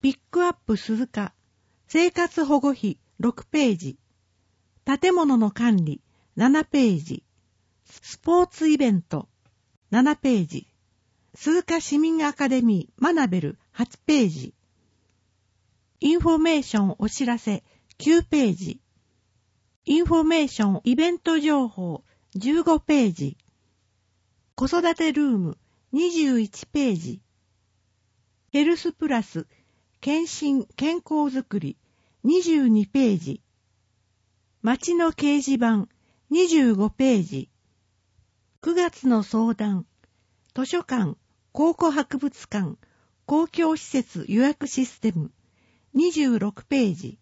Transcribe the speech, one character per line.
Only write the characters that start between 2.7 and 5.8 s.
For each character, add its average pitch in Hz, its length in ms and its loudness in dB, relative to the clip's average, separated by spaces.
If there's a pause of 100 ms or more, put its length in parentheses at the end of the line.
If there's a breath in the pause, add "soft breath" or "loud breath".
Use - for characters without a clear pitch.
費。 214 280 -4 (220)
六 - 260 -4
ペ 285 240 2
ー 196 60 0
ジ。 165 220 -10 (840)
建 320 300 0
物 294 220 2
の 214 160 2
管 233 240 2
理。 160 240 -2 (340)